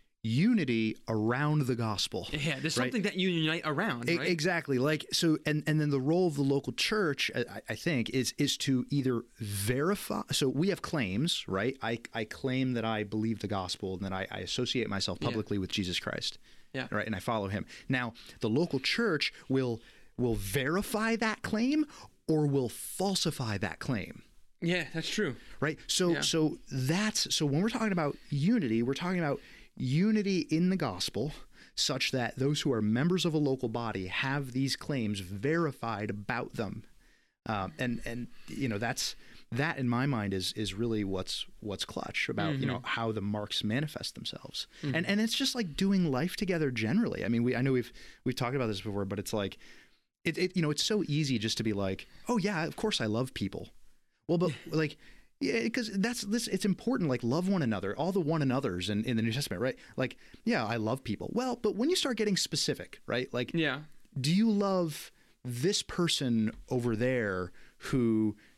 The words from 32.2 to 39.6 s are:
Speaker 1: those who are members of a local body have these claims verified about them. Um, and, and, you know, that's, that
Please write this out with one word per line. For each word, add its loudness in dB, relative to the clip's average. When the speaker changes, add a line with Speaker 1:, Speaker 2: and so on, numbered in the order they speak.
Speaker 1:
those 2
who 2
are 4
members 2
of 0
a 2
local 2
body -2
have -2
these 0
claims -2
verified -2
about -4
them. -6
Um, -2
and, -2
and, -6
you -4
know, -2
that's, -4
that 0